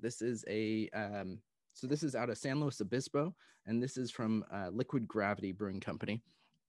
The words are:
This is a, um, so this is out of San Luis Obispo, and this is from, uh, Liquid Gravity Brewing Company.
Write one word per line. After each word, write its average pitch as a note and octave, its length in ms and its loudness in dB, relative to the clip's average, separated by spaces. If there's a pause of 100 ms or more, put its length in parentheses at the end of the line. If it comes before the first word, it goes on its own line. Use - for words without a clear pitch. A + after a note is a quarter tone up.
This A#2 220 -2
is A#2 260 0
a, A2 460 2
um, G2+ 440 -4 (360)
so - 120 -8
this D3 160 2
is C#3 120 0
out A#2+ 160 2
of G#2+ 80 -2
San C#3 220 0
Luis C#3+ 200 0
Obispo, C3 540 2 (320)
and A#2 160 2
this C3 140 -2
is B2+ 140 -2
from, A2 420 2
uh, F#2+ 180 -4
Liquid A#2+ 380 0
Gravity G2+ 440 2
Brewing F#2+ 280 -2
Company. G#2 420 -2 (460)